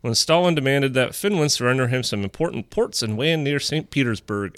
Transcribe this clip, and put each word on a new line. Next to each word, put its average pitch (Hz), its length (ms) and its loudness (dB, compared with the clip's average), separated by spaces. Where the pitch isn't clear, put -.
when 117 140 -2
Stalin 170 400 4
demanded 135 400 2
that 127 200 0
Finland 175 380 0
surrender 123 360 2
him 127 140 0
some 101 220 -2
important 113 460 -4
ports - 320 -2
and 107 160 -2
land 156 260 0
near 143 160 0
Saint - 300 -4
Petersburg 107 680 -2